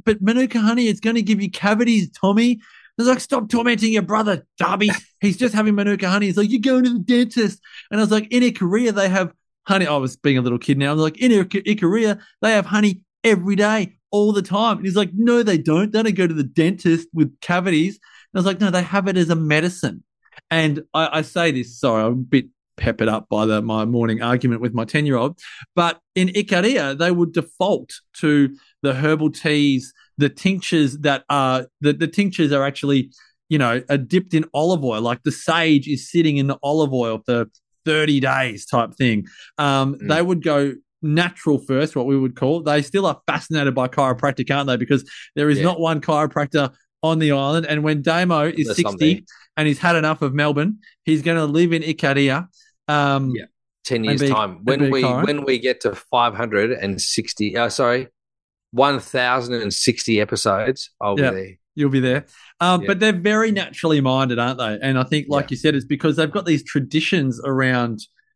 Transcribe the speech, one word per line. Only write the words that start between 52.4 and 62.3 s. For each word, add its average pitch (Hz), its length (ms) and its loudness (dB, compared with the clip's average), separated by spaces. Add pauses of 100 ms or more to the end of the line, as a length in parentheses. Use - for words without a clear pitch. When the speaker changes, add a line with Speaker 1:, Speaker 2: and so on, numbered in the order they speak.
Speaker 1:
Um, 139 460 0
Speaker 2:
Yeah. 107 120 -10 (380)
Ten 123 140 -2
Speaker 1:
and 110 80 -2
Speaker 2:
years' 135 140 0
Speaker 1:
be, 143 80 2
Speaker 2:
time. 110 300 0
Speaker 1:
and 95 80 -20
Speaker 2:
When 135 120 0
Speaker 1:
be 143 80 2
a 135 40 2
Speaker 2:
we, 135 120 0
Speaker 1:
chiro. 131 240 0
Speaker 2:
when 147 180 -4
we 135 140 0
get 123 220 -2
to 104 140 -2
five 120 420 -2
hundred 107 340 -2
and 98 320 -6
sixty, 104 540 -4
uh, 120 120 0
sorry, 123 380 -2 (640)
one 135 300 2
thousand 123 540 -2
and 107 200 -4
sixty - 460 0
episodes, 107 680 -2 (100)
I'll 101 180 -4
Speaker 1:
Yeah. 135 120 2
Speaker 2:
be 95 60 -6
there. 95 140 -10 (240)
Speaker 1:
You'll 143 160 0
be 135 100 2
there. 127 260 -2 (340)